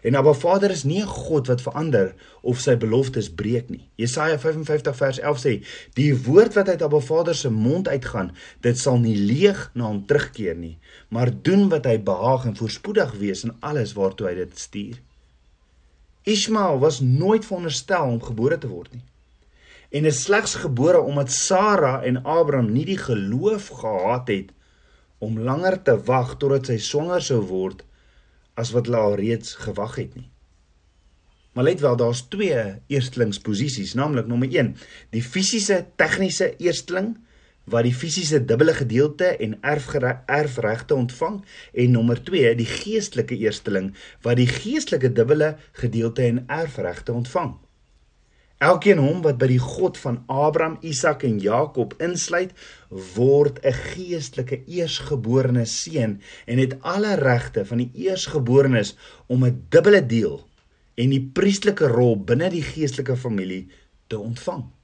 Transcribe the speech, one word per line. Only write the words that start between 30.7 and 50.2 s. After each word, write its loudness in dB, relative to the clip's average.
Maar 2
let 2
wel, 4
daar's 2
twee 0
eerstelingsposisies, -2
naamlik -2
nommer 0
een, 0
die -2
fisiese, 0
tegniese 0
eersteling, -2
wat 0
die 2
fisiese 0
dubbele 6
gedeelte 0
en -6
erfgere-, -2
erfregte 0
ontvang, -4
en 6
nommer 2
twee, 4
die -2
geestelike -4
eersteling, -2
wat 2
die 6
geestelike -2
dubbele 2
gedeelte -2
en -2
erfregte -6
ontvang. -4
Elkeen 6
hom 2
wat 4
by 4
die 4
God -2
van -4